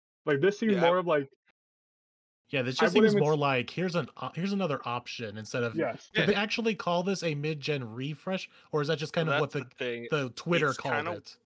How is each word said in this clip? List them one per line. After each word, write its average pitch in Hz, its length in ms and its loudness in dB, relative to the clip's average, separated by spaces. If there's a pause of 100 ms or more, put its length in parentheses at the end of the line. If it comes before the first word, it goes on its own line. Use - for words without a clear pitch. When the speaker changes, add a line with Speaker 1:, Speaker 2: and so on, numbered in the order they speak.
(260)
Speaker 1:
Like, 143 140 2
this 196 180 4
seems 220 160 4
Speaker 2:
Yeah, 185 60 4
I 165 80 6
Speaker 1:
more 175 120 6
of, 175 80 0
like, 147 220 2 (1200)
Speaker 3:
Yeah, 139 120 0
this 131 180 -4
Speaker 1:
I 214 60 6
Speaker 3:
just 180 100 2
Speaker 1:
wouldn't 220 160 8
Speaker 3:
seems 208 40 4
Speaker 1:
even 202 40 4
Speaker 3:
more 151 140 4
Speaker 1:
s- 147 60 2
Speaker 3:
like, 135 300 0
here's 170 260 -4
an 147 220 -2
o-, 127 160 -8
here's 196 200 -4
another 175 320 -2
option 120 520 -6
instead 113 260 -4
of, 113 120 -2
Speaker 1:
Yes. 139 380 -4
Speaker 3:
did 208 80 2
Speaker 2:
Yeah. 147 60 0
Speaker 3:
they 202 80 4
actually 214 400 -2
call 175 280 0
this 190 200 -2
a 160 120 -2
mid-gen 147 480 -4 (100)
refresh, 151 560 -6 (220)
or 151 100 0
is 143 60 -2
that 156 100 0
just 147 160 -6
kind 160 140 2
of 147 120 2
what 143 120 0
Speaker 2:
That's 135 180 -4
Speaker 3:
the, - 80 -20
Speaker 2:
the 131 80 -6
thing. 120 260 -6
Speaker 3:
the 139 200 0
Twitter 165 380 0
Speaker 2:
It's 127 80 -4
Speaker 3:
called 143 180 -2
Speaker 2:
kinda, 151 180 -4
Speaker 3:
it? - 320 -14